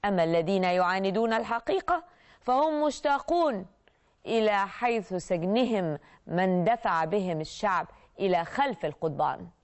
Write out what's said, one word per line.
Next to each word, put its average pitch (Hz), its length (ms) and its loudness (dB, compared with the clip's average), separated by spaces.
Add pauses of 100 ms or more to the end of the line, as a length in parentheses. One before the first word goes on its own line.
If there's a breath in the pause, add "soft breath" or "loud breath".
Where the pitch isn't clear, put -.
أما 190 180 2
الذين 170 400 2
يعاندون 190 680 2
الحقيقة 302 720 -2 (380 loud breath)
فهم 294 440 2
مشتاقون 285 800 0 (600 soft breath)
إلى 214 420 2
حيث 226 460 -4
سجنهم 185 840 0 (300 loud breath)
من 180 360 2
دفع 190 420 0
بهم 180 360 -2
الشعب 180 460 -2 (320 soft breath)
إلى 180 260 0
خلف 262 400 -4
القضبان. 151 600 -4 (160)